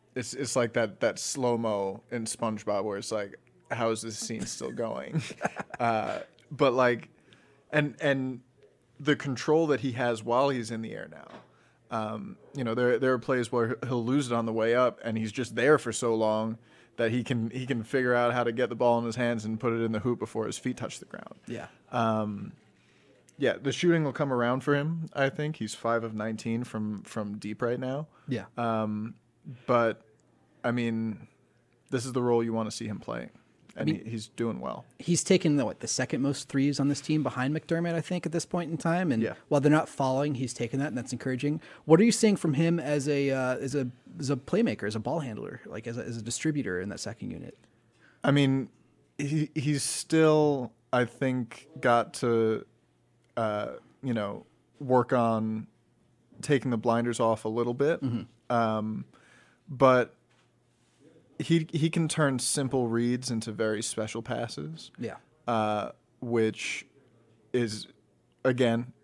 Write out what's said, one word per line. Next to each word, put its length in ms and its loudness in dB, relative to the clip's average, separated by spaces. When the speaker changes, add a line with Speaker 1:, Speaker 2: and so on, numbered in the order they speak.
Speaker 1:
it's, 200 -8
it's 240 -4
like 160 2
that, 260 0
that 180 2
slow-mo 840 -2
in 140 -6
SpongeBob 580 -2
where 140 -4
it's 160 -8
like, 260 -4
how 200 0
is 100 -2
this 180 -8
scene 260 -6
still 260 -8
going? 560 -4
<laughs> 40 -10
Uh, 400 0
but, 220 2
like, 360 2
and, 300 0
and 400 0
the 160 2
control 500 0
that 140 2
he 140 -2
has 300 0
while 260 4
he's 200 -2
in 140 -6
the 100 -8
air 160 -10
now. 880 -14
Um, 400 -6
you 100 -4
know, 120 -2
there, 240 4
there 140 4
are 40 2
plays 340 0
where 260 0
he'll 180 -2
lose 240 2
it 60 -2
on 100 0
the 80 -2
way 220 2
up, 280 4
and 140 -2
he's 140 -2
just 240 -6
there 240 6
for 120 -6
so 220 0
long 460 0
that 120 2
he 140 0
can, 260 0
he 160 -8
can 180 -2
figure 300 2
out 180 4
how 120 2
to 80 0
get 180 0
the 60 -8
ball 240 4
in 60 -2
his 100 -4
hands 280 0
and 160 -4
put 140 0
it 80 0
in 100 0
the 100 0
hoop 180 0
before 260 -4
his 140 -6
feet 180 -4
touch 220 -8
the 60 -20
ground. 280 -16
Speaker 2:
Yeah. 180 -8
Speaker 1:
Um, 600 -2
yeah, 200 2
the 120 -2
shooting 320 4
will 100 -2
come 180 -2
around 320 2
for 120 2
him, 380 -2
I 160 2
think. 260 -4
He's 180 -8
five 300 0
of 100 -6
nineteen 500 -4
from, 380 -6
from 380 -8
deep 240 -8
right 160 0
now. 260 -6
Speaker 2:
Yeah. 180 -4
Speaker 1:
Um, 600 -2
but, 380 2
I 60 0
mean, 580 -2
this 160 -2
is 80 -8
the 80 0
role 220 4
you 100 -2
wanna 160 -2
see 160 -8
him 140 -8
play. 300 -8
And 120 -2
Speaker 2:
I 40 2
mean, 100 -8
Speaker 1:
he, 80 -10
he's 160 -6
doing 320 -4
well. 240 -8
Speaker 2:
he's 240 0
taken, 320 4
the, 80 2
what, 160 -4
the 80 -10
second 340 -2
most 280 -2
threes 280 2
on 120 2
this 100 0
team 240 0
behind 320 -2
McDermott, 380 -2
I 80 0
think, 240 -4
at 80 -6
this 120 -2
point 240 -4
in 60 -4
time. 380 2
And 100 2
Speaker 1:
Yeah. 120 -2
Speaker 2:
while 140 4
they're 100 6
not 160 4
falling, 480 0
he's 180 -4
taken 280 -4
that, 80 -2
and 80 -6
that's 160 -8
encouraging. 480 -2
What 160 10
are 20 8
you 80 8
seeing 240 4
from 200 2
him 260 2
as 260 0
a, 240 2
uh, 240 0
as 180 -6
a, 140 0
as 100 -4
a 60 2
playmaker, 480 0
as 140 -2
a 20 -4
ball 220 -2
handler, 440 -8
like, 220 -10
as 100 -6
a, 60 -6
as 140 -8
a 40 -8
distributor 600 -2
in 80 -6
that 100 -8
second 320 -8
unit? 260 -12
Speaker 1:
I 60 4
mean, 360 4
he, 380 -2
he's 280 0
still, 920 4
I 140 4
think, 640 -4
got 360 4
to, 500 2
uh, 300 -2
you 100 -2
know, 320 -4
work 320 4
on 540 2
taking 300 2
the 60 2
blinders 440 2
off 240 2
a 40 -4
little 240 0
bit. 300 0
Speaker 2:
Mm-hmm. 500 -6
Speaker 1:
Um, 520 0
but 440 6
he, 320 2
he 180 2
can 180 2
turn 300 2
simple 500 0
reads 440 0
into 200 -4
very 300 0
special 400 -4
passes. 800 -8
Speaker 2:
Yeah. 160 -8
Speaker 1:
Uh, 420 0
which 640 0
is, 360 -2
again, 480 2